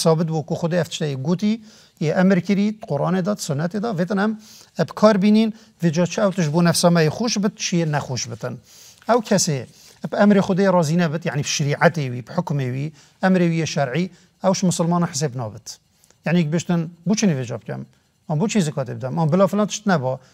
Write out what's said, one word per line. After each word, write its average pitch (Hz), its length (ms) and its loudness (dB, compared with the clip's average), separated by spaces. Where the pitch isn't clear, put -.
سابت 160 300 2
بوو 156 160 -4
کو 165 60 -4
خودێ 175 240 -2
ئەف 156 120 -2
تشتەی 147 240 -6
گوتی، 196 260 0
یە 147 160 0
ئەمر 185 220 4
کردی، 202 280 0
قورآنێ 160 320 -2
دات، 202 260 -2
سنەتێ 170 360 -4
دا، 233 100 -2
ڤێتن 185 280 -2
ئەم 220 100 0
ئە 175 120 2
بکار 214 280 4
بینین، 214 320 4
ڤێ 170 140 2
جا 175 100 2
چ 175 140 -4
ئەو 202 180 2
تش 170 160 2
بوو 175 140 4
نەفسە 170 280 4
مەی 160 140 4
خوش 220 280 -4
بت، 208 160 0
چیە 170 300 0
نەخۆش 127 380 -4
بتن. 123 220 -10
ئەو 240 100 4
کەسێ 165 300 0
ئەپ - 160 -8
ئەمرێ 202 280 6
خودێ 196 180 2
ڕازی 165 260 2
نەبت، 165 240 -2
یعنی 139 180 -4
شریعەتێ 147 680 2
وی، 123 100 -8
حکمێ 147 380 -4
وی، 139 140 -6
ئەمرێ 185 280 4
ویە 160 220 -2
شەرعی، 143 320 -2
ئەوش 190 160 2
مسلمانە 170 420 0
حسێب 139 240 -4
نابت. 110 320 -12
یعنی 175 180 2
بشتن، 165 380 -2
بۆچی 214 220 0
نوێ 131 200 -2
جا 120 80 -8
بکەم؟ 131 240 -10
ئەم 156 100 -2
بۆچی 214 280 0
زکات 135 240 -6
بدەم؟ 123 280 -8
ئەم 160 100 2
بلا 185 180 4
فلان 208 200 0
تشت - 200 -10
نەبا. 131 260 0